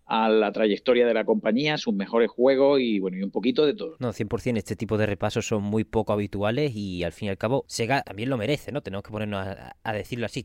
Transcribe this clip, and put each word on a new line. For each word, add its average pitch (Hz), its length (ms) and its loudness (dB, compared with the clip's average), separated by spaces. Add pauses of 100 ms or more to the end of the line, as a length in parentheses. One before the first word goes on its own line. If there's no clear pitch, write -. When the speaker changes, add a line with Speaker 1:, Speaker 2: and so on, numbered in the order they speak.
Speaker 1:
a 113 240 2
la 107 220 4
trayectoria 113 560 4
de 117 60 4
la 110 100 0
compañía, 113 540 2
sus 113 180 -2
mejores 101 340 2
juegos 135 520 4
y, 113 180 0
bueno, 92 180 -4
y 95 60 -4
un 98 80 -4
poquito 123 340 2
de 139 80 4
todo. 82 260 -10
Speaker 2:
No, 123 120 -2
cien 107 160 -4
por 110 140 -4
cien, 120 160 0
este 104 180 -4
tipo 107 220 -2
de 107 100 2
repasos 104 400 -2
son 104 160 0
muy 104 220 0
poco 110 280 0
habituales 104 640 -2
y, 92 280 -4
al 85 100 -4
fin - 140 -8
y - 20 -2
al 98 80 -4
cabo, 123 300 -2
Sega 120 360 -2
también 107 260 -8
lo 135 80 -2
merece, 117 360 -4
¿no? 143 80 -6
Tenemos 98 220 -8
que - 80 -18
ponernos 104 360 -4
a, - 340 -12
a 113 120 -4
decirlo 110 320 -6
así. 110 200 -6